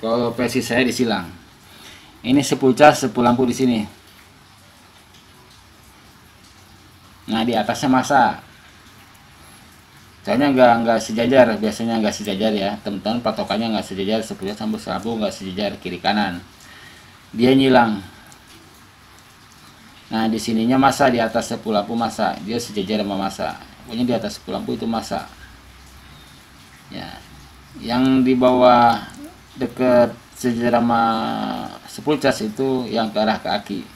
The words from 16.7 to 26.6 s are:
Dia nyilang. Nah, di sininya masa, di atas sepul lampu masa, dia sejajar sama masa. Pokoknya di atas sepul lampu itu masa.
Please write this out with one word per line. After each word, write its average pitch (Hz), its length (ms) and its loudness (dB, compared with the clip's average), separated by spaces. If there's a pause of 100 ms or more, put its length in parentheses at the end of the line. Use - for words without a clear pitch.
Dia 123 240 4
nyilang. 117 480 2 (2000)
Nah, 110 160 0
di 110 120 0
sininya 117 360 0
masa, 131 320 4
di 120 120 2
atas 113 280 -2
sepul 110 240 -6
lampu 104 240 -2
masa, 110 480 -2
dia 113 160 -6
sejajar 104 400 -4
sama 101 160 -4
masa. 98 400 -6 (280)
Pokoknya 117 200 -4
di 120 120 0
atas 104 200 -6
sepul - 160 -12
lampu 113 240 -6
itu 110 80 -8
masa. 113 440 -6 (1600)